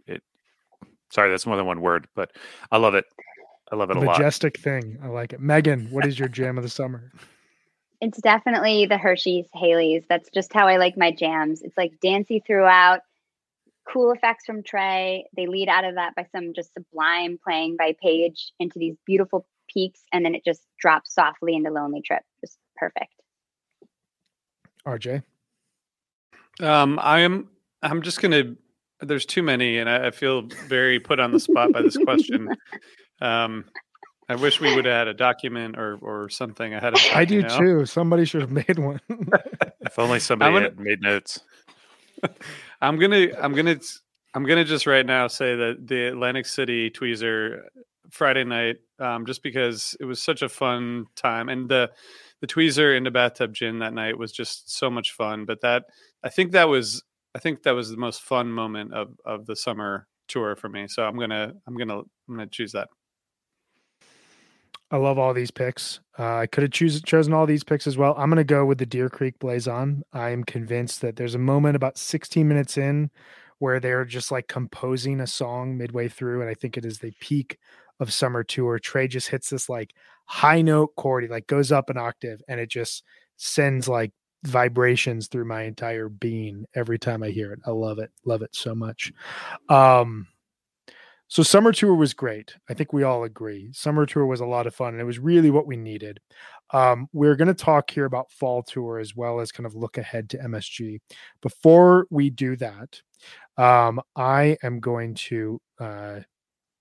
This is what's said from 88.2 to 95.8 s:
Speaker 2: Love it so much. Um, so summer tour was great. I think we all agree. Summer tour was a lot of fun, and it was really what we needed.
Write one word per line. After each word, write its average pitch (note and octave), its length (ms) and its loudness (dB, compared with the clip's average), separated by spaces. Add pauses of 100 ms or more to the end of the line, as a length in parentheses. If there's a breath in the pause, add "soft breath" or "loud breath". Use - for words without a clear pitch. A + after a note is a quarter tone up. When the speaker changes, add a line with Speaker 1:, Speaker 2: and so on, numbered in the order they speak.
Speaker 2:
Love A2+ 160 -2
it G#2+ 120 -12
so A2+ 220 -8
much. A2+ 380 -8 (560 loud breath)
Um, B2 580 4 (1000 soft breath)
so - 120 4
summer G#3 300 8
tour G3+ 240 4
was D3+ 180 4
great. G#2+ 420 -10 (140)
I B2 40 -8
think D3+ 180 -6
we C#3+ 120 0
all B2 200 0
agree. A2 480 -12
Summer D3+ 340 0
tour C#3 200 0
was B2+ 160 -2
a B2 40 -4
lot A#2+ 220 -2
of - 80 -8
fun, A#2+ 180 -6
and A#2 80 -8
it A#2+ 40 -6
was A#2+ 120 -6
really D#3+ 320 6
what D3 160 4
we C3 120 -8
needed. G#2+ 420 -12 (520 loud breath)